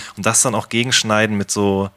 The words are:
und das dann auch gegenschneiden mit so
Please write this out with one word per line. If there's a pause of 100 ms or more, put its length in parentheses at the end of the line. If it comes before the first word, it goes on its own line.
(160)
und
das
dann
auch
gegenschneiden
mit
so